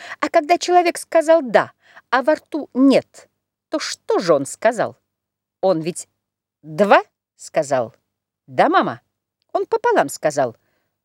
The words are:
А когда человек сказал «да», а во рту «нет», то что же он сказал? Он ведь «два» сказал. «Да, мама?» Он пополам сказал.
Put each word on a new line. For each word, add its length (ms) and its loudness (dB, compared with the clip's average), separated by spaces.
А 100 -4
когда 280 2
человек 400 0
сказал 440 2
«да», 300 0
а 120 0
во 140 0
рту 380 -10
«нет», 560 2
то 100 -4
что 400 -4
же 140 0
он 120 0
сказал? 520 -4
Он 200 2
ведь 260 -10
«два» 400 2
сказал. 600 -4
«Да, 220 2
мама?» 320 -2
Он 140 -4
пополам 440 0
сказал. 460 -4